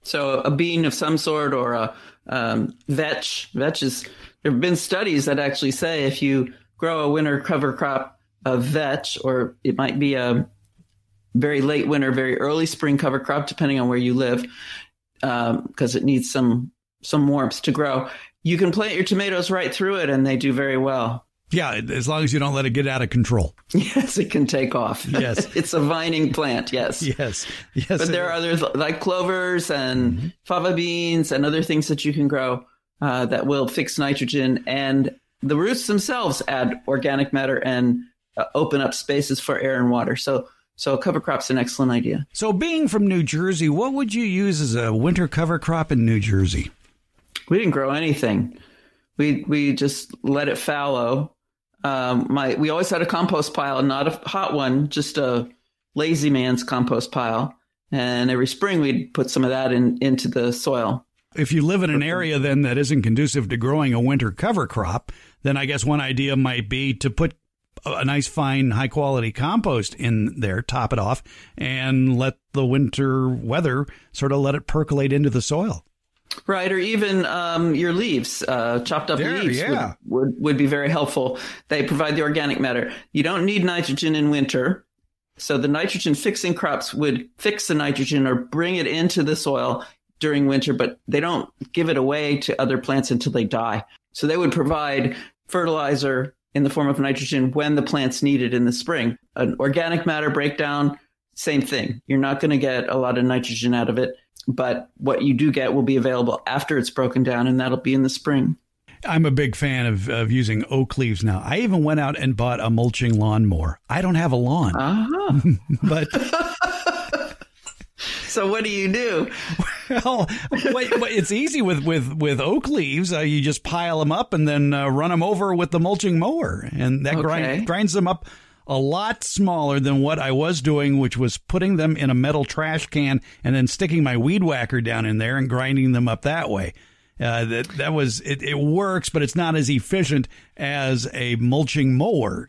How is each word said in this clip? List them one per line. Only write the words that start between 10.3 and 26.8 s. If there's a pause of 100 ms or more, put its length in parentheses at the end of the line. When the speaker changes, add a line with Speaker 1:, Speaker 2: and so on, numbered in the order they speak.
Speaker 1:
very
late
winter,
very
early
spring
cover
crop,
depending
on
where
you
live, (800)
um,
'cause
it
needs
some, (320)
some
warmth
to
grow, (340)
you
can
plant
your
tomatoes
right
through
it
and
they
do
very
well. (240)
Speaker 2:
Yeah, (200)
as
long
as
you
don't
let
it
get
out
of
control.
Speaker 1:
<laughs>
Yes,
it
can
take
off.
Speaker 2:
Yes.
Speaker 1:
<laughs>
It's
a
vining
plant,
yes.